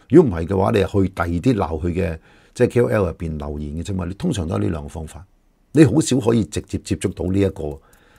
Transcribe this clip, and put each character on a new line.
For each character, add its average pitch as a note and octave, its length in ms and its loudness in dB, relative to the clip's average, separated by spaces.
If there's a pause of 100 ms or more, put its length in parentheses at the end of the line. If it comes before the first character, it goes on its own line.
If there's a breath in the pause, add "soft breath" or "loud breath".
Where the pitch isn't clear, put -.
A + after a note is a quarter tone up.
如 E3+ 140 8
果 A#2+ 80 -2
唔 - 20 -4
係 E2 140 -4
嘅 F#2+ 100 -2
話， G2+ 140 2
你 A2 80 2
係 F#2+ 240 2
去 F2+ 60 0
第 - 120 -4
二 F2 60 -2
啲 F2 280 0
鬧 E2 300 -4
佢 F2 80 -4
嘅， E2+ 260 -4 (360 soft breath)
即 B2 80 0
係 A#2 80 4
K A#2+ 100 2
O A2+ 60 2
L A2 180 0
入 E2 80 -2
邊 D#2 240 -8
留 D2 220 -8
言 D2+ 240 -8
嘅 - 20 -12
啫 G2+ 80 -6
嘛。 F2 120 -4
你 F2 100 -8
通 F3 160 -4
常 F2 160 -4
都 G2 80 -2
係 G#2 40 -2
呢 G#2 100 -2
兩 D#2 140 -6
個 D2 60 -14
方 D#2+ 160 -12
法， D2+ 180 -18 (500)
你 D3+ 120 8
好 B2+ 140 4
少 B2+ 200 2
可 A#2 140 2
以 A2+ 120 2
直 - 160 -8
接 - 220 -6
接 G2 120 -4
觸 F#2+ 180 -2
到 F2 180 -4
呢 G2 80 0
一 G2 100 2
個， D2+ 300 -8 (400 soft breath)